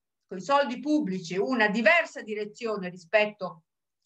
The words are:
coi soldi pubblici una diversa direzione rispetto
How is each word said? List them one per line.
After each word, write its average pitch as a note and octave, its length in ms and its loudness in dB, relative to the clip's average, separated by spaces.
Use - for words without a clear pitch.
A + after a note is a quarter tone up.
coi F#3+ 140 -10
soldi C#4 400 2
pubblici B3+ 560 0
una A3+ 320 0
diversa C#4 540 2
direzione G#3 640 -6
rispetto F#3 760 -2